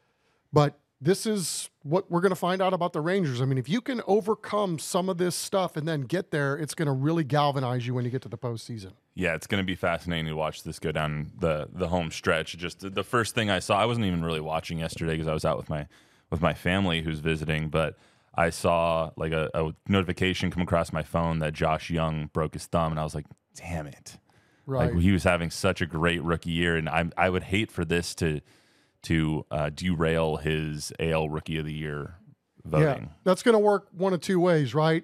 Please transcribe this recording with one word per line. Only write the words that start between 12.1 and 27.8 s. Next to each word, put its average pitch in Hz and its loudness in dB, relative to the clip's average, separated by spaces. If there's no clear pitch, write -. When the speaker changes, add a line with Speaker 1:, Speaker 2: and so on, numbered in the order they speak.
Speaker 2:
Just 82 -10
the, 98 -8
the 98 -4
first 117 0
thing 107 2
I 92 2
saw, 101 0
I 101 4
wasn't 117 0
even 85 0
really 80 -2
watching 80 -4
yesterday 80 -4
'cause 80 -2
I 80 0
was 78 -2
out 78 0
with - -10
my, 76 -4
with 80 -2
my 80 2
family 90 0
who's 80 -4
visiting, 78 -2
but 78 0
I 85 4
saw, 82 2
like, 80 -2
a, 80 0
a 80 0
notification 92 2
come 87 -2
across 85 0
my 80 -2
phone 85 -2
that 78 -2
Josh 80 0
Young 80 -2
broke 78 -4
his - -10
thumb, 82 0
and 80 -4
I 78 -2
was 78 -6
like, 76 -8
"Damn 82 -8
it." - -20
Speaker 1:
Right. 127 0
Speaker 2:
Like, 85 4
he 95 6
was 90 4
having 85 4
such - 0
a 90 0
great 82 2
rookie 85 -2
year, 82 2
and 80 -2
I, 82 0
I 90 4
would 92 0
hate 98 -2
for 90 -4